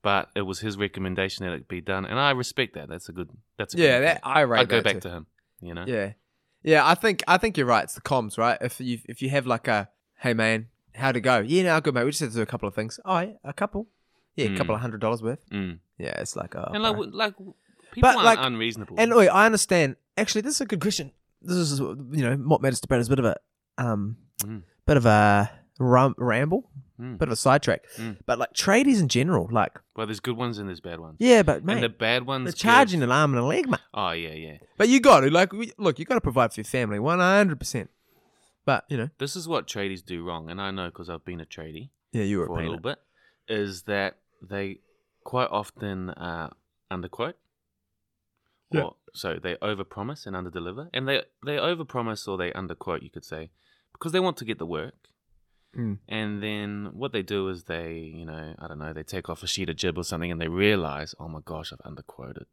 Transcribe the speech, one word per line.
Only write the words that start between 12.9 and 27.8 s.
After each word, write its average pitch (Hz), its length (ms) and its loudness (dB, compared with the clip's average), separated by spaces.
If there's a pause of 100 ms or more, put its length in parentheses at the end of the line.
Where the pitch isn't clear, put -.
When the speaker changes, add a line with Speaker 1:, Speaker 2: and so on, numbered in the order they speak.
Speaker 2:
"Oh, 185 160 0
yeah, 175 140 -6 (100)
a 139 80 -12
couple?" 208 360 -6 (480)
"Yeah, 139 100 0
a 98 120 -2
couple 92 160 0
Speaker 1:
Mm. - 20 2
Speaker 2:
of 110 60 -6
hundred 110 200 -8
dollars 113 220 -2
worth." 120 260 -4
Speaker 1:
Mm. 92 300 -6 (180)
Speaker 2:
Yeah, 50 240 -6
it's - 140 -8
like, - 200 -8
"Oh, - 160 -6
Speaker 1:
And, 208 120 -4
like, 220 100 0
Speaker 2:
bro." 214 120 -4
Speaker 1:
w-, - 120 -14
like, 208 160 -2
w-, 190 220 -20 (380)
people 240 140 6
Speaker 2:
But, 240 100 8
Speaker 1:
aren't 185 80 4
Speaker 2:
like, 175 160 8
Speaker 1:
unreasonable. 113 580 -4
Speaker 2:
and, 233 120 4
oi, 226 140 10
I 190 220 8
understand. 180 480 2 (220)
Actually, 214 240 0
this 285 120 -4
is - 80 -2
a 254 60 -2
good 185 140 -2
question. 185 300 -2 (300)
This 180 160 -2
is, 143 220 0
you 104 160 -4 (160)
know, 139 240 2
what 139 260 2
matters 131 200 0
to - 60 -10
Brad 123 140 2
is 113 60 0
a - 20 -6
bit 135 100 4
of 120 60 2
a, 98 120 2 (420)
um, 110 380 -2 (260)
Speaker 1:
Mm. 104 180 -10 (240)
Speaker 2:
bit 147 120 6
of 117 100 6
a 104 420 8 (300)
rum-, 127 400 6
ramble. 135 500 0 (320)
Speaker 1:
Mm. 123 160 -10
Speaker 2:
Bit 151 120 0
of - 40 -2
a - 20 0
sidetrack. 131 480 4 (140)